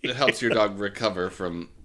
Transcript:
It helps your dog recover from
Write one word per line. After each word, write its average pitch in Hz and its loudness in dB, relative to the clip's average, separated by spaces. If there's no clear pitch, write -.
It 127 -2
helps 131 2
your 117 2
dog 104 2
recover 98 -2
from 87 -6